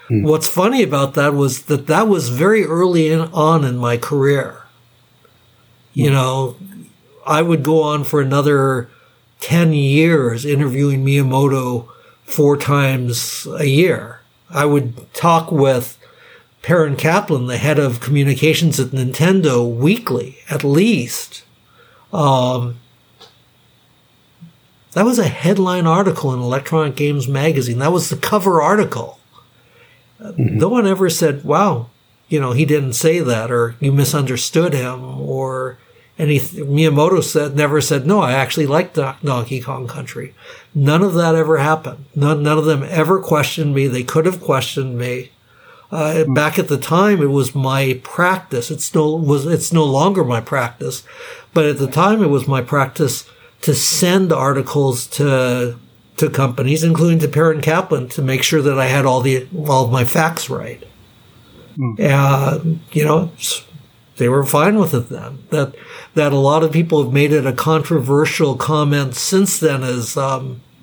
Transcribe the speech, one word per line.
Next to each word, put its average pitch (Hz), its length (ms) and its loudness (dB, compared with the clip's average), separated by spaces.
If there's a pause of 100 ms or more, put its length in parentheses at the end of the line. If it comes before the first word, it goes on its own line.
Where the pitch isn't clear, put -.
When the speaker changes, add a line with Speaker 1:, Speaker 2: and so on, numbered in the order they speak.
Speaker 1:
Hmm. 107 160 0
Speaker 2:
what's 156 240 2
funny 233 340 2
about 139 320 0
that 143 220 2
was 139 300 0
that 143 200 -2
that 180 220 2
was 165 220 2
very 185 360 2
early 165 460 2
in, 160 80 2 (120)
on 156 320 2
in 127 140 -2
my 120 180 0
career. 139 680 -2 (1300)
You 139 140 2
Speaker 1:
Hmm. 139 80 4
Speaker 2:
know, 131 400 0 (720)
I 151 160 2
would 165 180 2
go 156 220 2
on 147 200 -2
for 147 160 -2
another 135 720 2 (500)
ten 170 320 2
years 143 720 2
interviewing 139 600 0
Miyamoto 135 840 0 (360)
four 143 320 2
times 135 880 -2 (140)
a 151 80 -2
year. 135 540 0 (280)
I 147 160 -2
would 139 480 -2
talk 165 380 0
with 135 480 0 (640)
Perrin 160 320 2
Kaplan, 160 500 0
the 123 120 -6
head 139 200 0
of 131 240 0
communications 143 800 2
at 127 80 0
Nintendo, 135 840 2
weekly, 131 680 -2 (100)
at 143 140 -4
least. 143 800 0 (680)
Um, 127 680 0 (2250)
that 196 120 2
was 240 140 2
a 180 80 2
headline 180 580 0
article 165 480 0
in 123 60 -4
Electronic 135 560 -2
Games 143 320 -2
magazine. 135 500 -2
That 139 140 0
was 175 180 0
the - 80 -6
cover 190 420 0
article. 180 600 -2 (1040)
Speaker 1:
Mm-hmm. 139 360 -2
Speaker 2:
No 147 100 2
one 233 180 2
ever 190 240 0
said, 151 360 -2
"Wow, 151 420 0 (400)
you 151 140 -2
know, 127 100 -2
he 139 140 2
didn't 139 280 0
say 165 260 2
that," 117 320 -2
or 117 280 0
"You 139 140 0
misunderstood 143 800 0
him," 127 440 -6
or 131 600 -6 (400)
any, 147 220 2
Miyamoto 151 840 2
said, 147 320 -2
never 147 240 0
said, 139 260 -2
"No, 202 140 4
I 131 140 0
actually 135 320 -2
liked 160 300 0
Don-, 135 280 -4
Donkey 127 380 -4
Kong 127 260 -10
Country." 135 460 -14 (420)
None 151 280 4
of 190 100 0
that 165 220 2
ever 156 240 2
happened. 156 440 -2 (120)
None, 147 280 0
none 151 140 2
of 156 80 2
them 151 240 0
ever 160 300 2
questioned 151 540 -2
me. 135 140 0
They 123 160 -2
could 160 220 0
have 180 160 -2
questioned 131 560 -4
me. 123 340 -8 (600)
Uh, 160 340 0
back 151 340 0
at 156 80 0
the 139 100 0
time, 185 440 2
it 143 100 2
was 139 240 0
my 131 480 0
practice. 180 640 -4
It's - 240 -8
no, 156 220 2
was, 147 320 0
it's 165 260 -2
no 160 100 4
longer 156 400 2
my 120 160 -2
practice, 123 640 -6 (500)
but 156 120 2
at 147 140 0
the 135 80 0
time, 190 360 2
it 170 40 4
was 139 200 0
my 135 140 0
practice 135 640 -2 (360)
to - 120 2
send 185 580 2
articles 135 760 0
to, 127 720 0 (380)
to 151 120 2
companies, 135 540 -2
including 165 360 2
to 151 80 0
Perrin 156 340 2
Kaplan, 156 480 0
to - 120 -6
make 131 220 -2
sure 160 180 0
that 135 160 0
I 131 80 0
had 135 200 0
all 127 160 2
the, 127 260 0 (200)
all 131 180 4
of 113 60 -2
my 127 140 2
facts 165 440 -2
right. 110 340 -10 (920)
Speaker 3:
Mm. 120 220 -6
Speaker 2:
Uh, 139 800 2 (140)
you 151 140 0
know, 160 320 0
s-, - 280 -8 (520)
they 120 120 0
were 135 160 0
fine 160 320 2
with 180 160 2
it 120 160 -2
then. 123 400 -14
That, 139 240 -2 (400)
that 147 200 2
a 139 40 2
lot 143 260 4
of 160 80 2
people 160 320 2
have 123 100 -2
made 143 180 4
it 147 160 2
a 127 60 -2
controversial 147 1000 0
comment 143 600 0
since 190 440 0
then 139 220 0
is, 123 360 -4
um, 131 440 -4 (220)